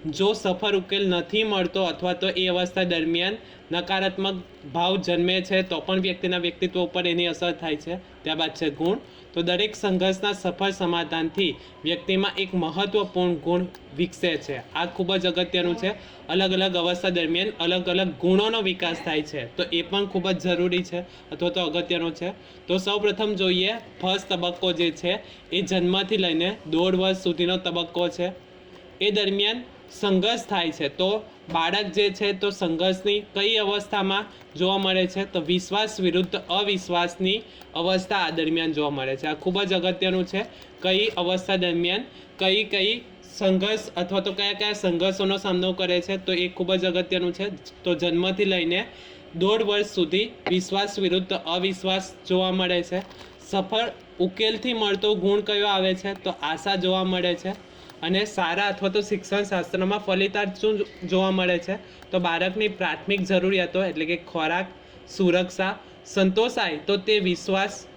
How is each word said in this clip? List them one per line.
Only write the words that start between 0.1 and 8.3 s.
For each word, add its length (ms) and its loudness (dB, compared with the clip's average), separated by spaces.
સફળ 440 0
ઉકેલ 320 0
નથી 360 2
મળતો 380 0
અથવા 300 0
તો 160 0
એ 180 0
અવસ્થા 380 0
દરમિયાન 520 0
નકારાત્મક 720 -2
ભાવ 240 2
જન્મે 440 2
છે, 220 2
તો 180 -4
પણ 200 0
વ્યક્તિના 380 -2
વ્યક્તિત્વ 420 -2
ઉપર 260 0
એની 200 2
અસર 260 -2
થાય 240 -4
છે. 200 -8
ત્યારબાદ 540 -4